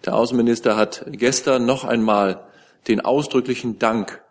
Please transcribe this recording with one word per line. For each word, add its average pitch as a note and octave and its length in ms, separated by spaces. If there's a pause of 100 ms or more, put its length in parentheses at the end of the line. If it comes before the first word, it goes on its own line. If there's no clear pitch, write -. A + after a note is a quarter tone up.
der - 100
Außenminister A#2 600
hat G#2+ 320
gestern B2+ 580
noch B2+ 200
einmal G#2 600 (420)
den A2 140
ausdrücklichen B2+ 800
Dank A2+ 520